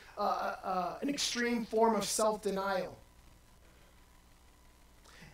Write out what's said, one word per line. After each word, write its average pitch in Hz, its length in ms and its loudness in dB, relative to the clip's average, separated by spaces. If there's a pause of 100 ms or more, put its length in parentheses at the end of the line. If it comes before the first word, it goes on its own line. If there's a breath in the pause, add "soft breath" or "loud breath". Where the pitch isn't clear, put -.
(160 loud breath)
uh, 202 40 -2
uh, 185 800 -2
an 277 60 0
extreme 240 580 0
form 226 300 4
of 202 80 0
self-denial. 196 920 0 (2500 loud breath)